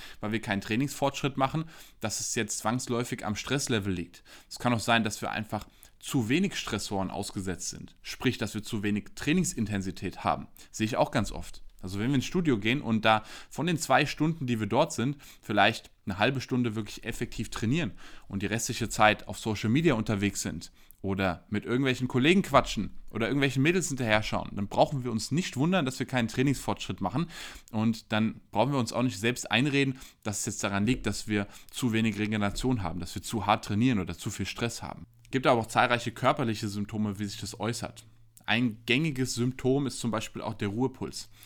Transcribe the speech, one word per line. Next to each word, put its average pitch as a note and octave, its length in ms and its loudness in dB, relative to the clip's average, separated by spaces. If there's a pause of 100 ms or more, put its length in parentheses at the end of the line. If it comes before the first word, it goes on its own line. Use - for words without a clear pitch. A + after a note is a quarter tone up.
(200)
weil G#2+ 120 -4
wir A2 100 -2
keinen G2+ 200 0
Trainingsfortschritt C3+ 760 -2
machen, C3+ 280 0 (340)
dass G#2+ 200 -4
es - 160 -4
jetzt A2 240 -2
zwangsläufig A#2+ 680 -2
am G#2 100 -2
Stresslevel A2 580 0
liegt. F2 300 -8 (260)
Es - 100 -14
kann B2 140 2
auch A2 60 2
sein, A#2 240 4
dass G#2+ 180 -4
wir A2 100 -4
einfach G#2 360 -6 (320)
zu A#2+ 280 0
wenig E3+ 300 0
Stressoren G2 520 -4
ausgesetzt F#2+ 600 -6
sind. - 320 -14
Sprich, - 360 -2
dass A2 160 -4
wir G#2 100 -6
zu G#2 200 -4
wenig G#2 320 0
Trainingsintensität G#2 1120 -2
haben. C#2 220 0 (220)
Sehe - 160 -2
ich A2+ 120 0
auch - 140 2
ganz G#2+ 200 0
oft. - 320 -10 (200)
Also F#2 160 -6
wenn A2+ 80 -2
wir C#3+ 80 2
ins B2+ 100 2
Studio D#3+ 320 2
gehen A2+ 240 0
und A2 220 0
da A2 200 6 (260)
von D3 180 -2
den F3 100 2
zwei C3+ 280 4
Stunden, D3+ 420 0
die A#2+ 120 2
wir G#2+ 80 0
dort C3 260 4
sind, C3 240 -2 (240)
vielleicht G#2 500 4 (140)
eine F#2+ 120 -4
halbe B2 220 4
Stunde A#2+ 360 0
wirklich - 280 -8
effektiv - 460 -6
trainieren C3+ 420 0 (380)
und G2 120 -4
die G2+ 60 -2
restliche G#2+ 400 -2
Zeit G#2+ 400 6
auf G#2 100 -10
Social G#2+ 320 -2
Media D3+ 240 6
unterwegs G#2 480 0
sind F2 300 -6 (300)
oder F#2+ 480 0
mit G#2 160 -4
irgendwelchen B2+ 420 0
Kollegen D#3 340 4
quatschen - 560 2 (120)
oder A2 180 -2
irgendwelchen C3+ 340 2
Mädels E3+ 280 2
hinterher A2+ 340 2
schauen, - 300 -2
dann G2+ 160 -4
brauchen C#3 340 4
wir B2 80 -4
uns A2+ 200 -2
nicht - 260 -2
wundern, E3+ 280 2
dass B2+ 140 -4
wir B2 60 0
keinen A#2+ 240 0
Trainingsfortschritt B2 720 0
machen A#2+ 260 0 (440)
und A2 420 0
dann A2 260 2 (120)
brauchen A2+ 200 4
wir C#3 80 2
uns A2+ 140 -2
auch A#2+ 100 0
nicht A2 160 -2
selbst A#2 320 -2
einreden, C3+ 480 2 (240)
dass G#2+ 160 -4
es - 60 -4
jetzt - 180 -6
daran G2+ 220 2
liegt, C3 200 0
dass - 220 -4
wir G#2 200 0 (220)
zu B2 220 -2
wenig A2 260 2
Regeneration G#2+ 640 0
haben, E2+ 200 -4
dass F#2 120 -8
wir - 100 -6
zu G2+ 220 -4
hart G#2+ 200 4
trainieren A2 340 2
oder F2+ 180 -4
zu A2 140 -6
viel G2 140 -4
Stress - 360 -4
haben. - 240 -12 (200)
Es - 60 -20
gibt C3 160 2
aber B2 120 6
auch A2 80 -2
zahlreiche A#2+ 460 2
körperliche A#2+ 560 0
Symptome, G#2 500 -2
wie G#2+ 60 -4
sich - 160 -8
das - 180 -10
äußert. - 460 -4 (400)
Ein A2 400 2
gängiges C3 500 2
Symptom B2+ 520 2
ist - 120 -6
zum A#2 120 -2
Beispiel - 300 -4
auch A2+ 120 -4
der G#2+ 140 -2
Ruhepuls. A2 640 -4 (160)